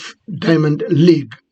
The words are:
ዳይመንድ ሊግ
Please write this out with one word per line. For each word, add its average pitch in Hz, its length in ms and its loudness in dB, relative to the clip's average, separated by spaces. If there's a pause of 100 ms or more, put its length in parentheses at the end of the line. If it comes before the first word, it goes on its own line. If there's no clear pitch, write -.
(360)
ዳይመንድ 151 440 0 (180)
ሊግ 151 340 2 (200)